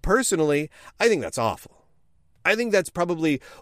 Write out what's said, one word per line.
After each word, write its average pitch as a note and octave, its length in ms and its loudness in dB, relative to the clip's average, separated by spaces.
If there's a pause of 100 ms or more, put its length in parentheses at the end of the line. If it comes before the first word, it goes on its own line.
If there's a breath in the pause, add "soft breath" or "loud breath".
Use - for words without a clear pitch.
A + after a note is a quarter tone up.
personally, D#3+ 680 0 (300 loud breath)
I A3+ 80 4
think F3+ 140 2
that's E2+ 160 -8
awful. A2+ 360 -4 (720)
I F#3+ 100 2
think A#3 180 -2
that's F#3+ 160 2
probably E3 540 -2 (180 loud breath)